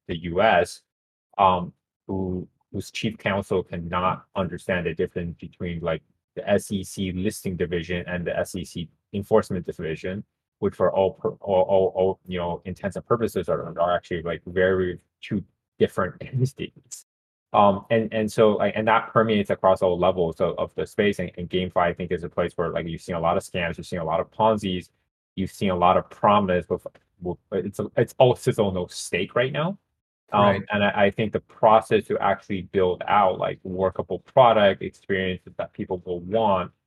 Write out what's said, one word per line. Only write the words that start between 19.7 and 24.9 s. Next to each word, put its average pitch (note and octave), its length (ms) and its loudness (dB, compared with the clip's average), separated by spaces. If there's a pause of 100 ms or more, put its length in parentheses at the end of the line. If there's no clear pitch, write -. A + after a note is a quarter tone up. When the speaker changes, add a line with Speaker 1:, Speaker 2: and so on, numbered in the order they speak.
Speaker 1:
all F2+ 160 2
levels F2 440 0
of, F2 180 0
of D#2+ 160 -6
the F2+ 100 -4
space. G2+ 340 0
And, F2+ 180 -6
and F2 120 -8
GameFi, F#2 280 -2
I F2 160 2
think, F2 180 -8
is E2+ 120 -2
a E2+ 60 -10
place F2 260 -4
where, E2+ 140 -2
like, E2 160 -4
you've E2 160 -8
seen F#2 140 -6
a E2 40 -4
lot E2 180 2
of F#2 60 -2
scams, E2+ 340 -6
you've F2 100 -14
seen F2+ 120 -6
a E2 40 -4
lot D#2+ 160 -2
of F2 100 -6
Ponzi's, G#2 600 0 (460)